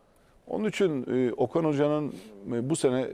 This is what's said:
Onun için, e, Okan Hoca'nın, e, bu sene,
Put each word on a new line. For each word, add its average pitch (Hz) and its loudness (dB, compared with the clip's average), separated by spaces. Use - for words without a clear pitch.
Onun 196 -4
için, 156 0
e, 113 -2
Okan 165 0
Hoca'nın, 147 0
e, 120 -2
bu 160 0
sene, 127 2